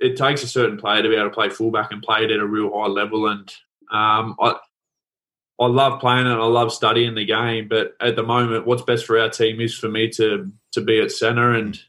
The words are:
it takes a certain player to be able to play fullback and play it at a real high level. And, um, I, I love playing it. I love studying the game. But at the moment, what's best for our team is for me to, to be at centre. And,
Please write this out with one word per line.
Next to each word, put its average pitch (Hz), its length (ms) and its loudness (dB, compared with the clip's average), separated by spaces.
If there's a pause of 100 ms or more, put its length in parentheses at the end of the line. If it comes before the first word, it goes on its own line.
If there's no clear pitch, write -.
it 127 160 0
takes 139 260 0
a 120 40 -8
certain 110 300 0
player 104 240 0
to 110 80 2
be 110 60 2
able 104 140 0
to - 40 -14
play 107 160 0
fullback 107 440 -4
and 107 100 -14
play 110 220 0
it 107 60 0
at 107 100 0
a 104 40 -2
real 104 280 -2
high 107 140 -2
level. 107 400 -2
And, 101 220 -6 (400)
um, 107 520 0
I, 113 140 2 (1000)
I 120 100 2
love 131 340 2
playing 127 260 4
it. 123 40 0
I 113 160 0
love 117 260 2
studying 117 420 2
the 107 100 -4
game. 110 440 -2
But 110 320 0
at 117 160 0
the 110 60 0
moment, 117 440 0
what's 123 140 2
best 117 240 0
for 113 120 2
our 110 120 2
team 113 320 -2
is 113 140 -4
for - 120 -8
me 110 240 -2
to, 101 400 0 (220)
to 110 80 -2
be 110 180 4
at 101 120 0
centre. 120 420 2
And, 107 360 -4